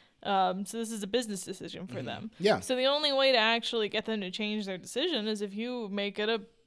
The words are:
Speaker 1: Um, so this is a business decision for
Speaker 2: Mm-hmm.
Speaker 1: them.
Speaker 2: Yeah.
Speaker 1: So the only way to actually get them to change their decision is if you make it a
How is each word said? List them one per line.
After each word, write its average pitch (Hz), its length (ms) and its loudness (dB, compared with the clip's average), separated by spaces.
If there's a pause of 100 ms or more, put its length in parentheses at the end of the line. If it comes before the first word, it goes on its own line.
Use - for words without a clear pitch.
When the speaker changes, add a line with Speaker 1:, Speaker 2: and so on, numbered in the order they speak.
(240)
Speaker 1:
Um, 190 420 2
so 226 140 -8
this 226 120 -4
is 214 120 -6
a 202 40 -6
business 208 360 -2
decision 180 420 -10
for 240 120 -10
Speaker 2:
Mm-hmm. - 80 -6
Speaker 1:
them. 135 340 -8
Speaker 2:
Yeah. 202 220 6
Speaker 1:
So 254 140 0
the 254 100 2
only 285 280 4
way 269 200 6
to 240 40 6
actually 226 520 2
get 208 160 -2
them 220 160 -2
to 185 100 -6
change 214 340 -4
their 190 140 -6
decision 233 480 -2
is 214 140 -2
if 202 120 -6
you 233 360 -6
make 202 280 -4
it 208 120 0
a 226 120 0 (260)